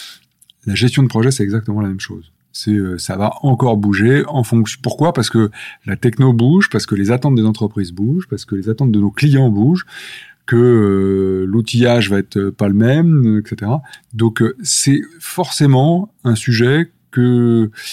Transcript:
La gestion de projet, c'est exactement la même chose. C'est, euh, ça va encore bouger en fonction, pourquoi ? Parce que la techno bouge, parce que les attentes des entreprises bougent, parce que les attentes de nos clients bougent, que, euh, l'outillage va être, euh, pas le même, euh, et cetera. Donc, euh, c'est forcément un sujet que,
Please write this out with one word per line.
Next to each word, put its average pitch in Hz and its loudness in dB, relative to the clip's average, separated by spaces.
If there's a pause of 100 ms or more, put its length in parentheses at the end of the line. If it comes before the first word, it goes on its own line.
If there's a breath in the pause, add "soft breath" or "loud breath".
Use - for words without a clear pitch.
(640 loud breath)
La 101 -4
gestion 127 0
de 123 2
projet, 113 0
c'est 135 -2
exactement 104 -4
la 101 -4
même 95 -8
chose. 90 -16 (280)
C'est, 104 -2
euh, 95 -2
ça 92 -8
va 104 -2 (100)
encore 127 2
bouger 104 2
en 131 -2
fonction, 113 -2
pourquoi ? 127 -2
Parce 123 -2
que 107 2 (340 loud breath)
la 98 -6
techno 127 2
bouge, 135 2
parce 104 -2
que 104 -2
les 98 0
attentes 131 0
des 110 2
entreprises 104 -2
bougent, 120 -4
parce - -10
que 104 -6
les 95 -6
attentes 117 0
de 104 2
nos 101 0
clients 135 2
bougent, 131 2 (600 loud breath)
que, 120 0
euh, 98 2
l'outillage 117 0
va 98 0
être, 98 -4
euh, 98 -2
pas 104 -4
le 101 0
même, 135 2
euh, 107 0
et - -20
cetera. 117 -6 (320 loud breath)
Donc, 110 0
euh, - -2
c'est 139 0 (180)
forcément 156 0 (120)
un 120 0
sujet 123 0 (200)
que, 120 2 (240 loud breath)